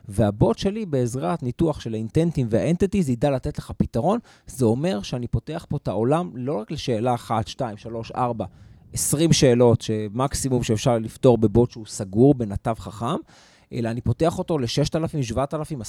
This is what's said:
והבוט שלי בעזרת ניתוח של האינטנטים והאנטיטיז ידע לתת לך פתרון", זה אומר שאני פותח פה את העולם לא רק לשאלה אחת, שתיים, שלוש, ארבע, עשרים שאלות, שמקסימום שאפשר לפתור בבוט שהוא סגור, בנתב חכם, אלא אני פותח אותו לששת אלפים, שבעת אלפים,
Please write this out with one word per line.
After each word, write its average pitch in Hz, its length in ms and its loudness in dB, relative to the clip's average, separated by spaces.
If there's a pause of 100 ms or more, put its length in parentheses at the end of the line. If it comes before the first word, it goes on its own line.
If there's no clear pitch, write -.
והבוט 104 500 2
שלי 208 280 -2
בעזרת 139 560 -2
ניתוח 147 380 -2
של 113 140 -6
האינטנטים 131 560 0
והאנטיטיז 160 600 2
ידע 123 200 2
לתת 139 280 -4
לך - 180 -12
פתרון", 170 420 0 (280)
זה - 180 -2
אומר 160 380 0
שאני 123 240 -6
פותח 151 420 -6
פה 147 80 -4
את - 120 -6
העולם 131 460 0
לא 127 260 -4
רק 220 100 -14
לשאלה 123 440 -2
אחת, 113 340 -4
שתיים, 113 280 -8
שלוש, 113 360 -12
ארבע, 117 320 -2 (480)
עשרים 156 400 2
שאלות, 120 480 6
שמקסימום 120 840 -2
שאפשר 117 360 2
לפתור 113 400 4
בבוט 110 320 4
שהוא 110 160 -16
סגור, 113 480 4
בנתב 113 440 -4
חכם, 127 380 -6 (560)
אלא 117 160 -4
אני 117 120 -4
פותח 160 380 0
אותו 180 200 -2
לששת 139 380 -2
אלפים, 160 260 -2
שבעת 120 320 -4
אלפים, 151 340 -8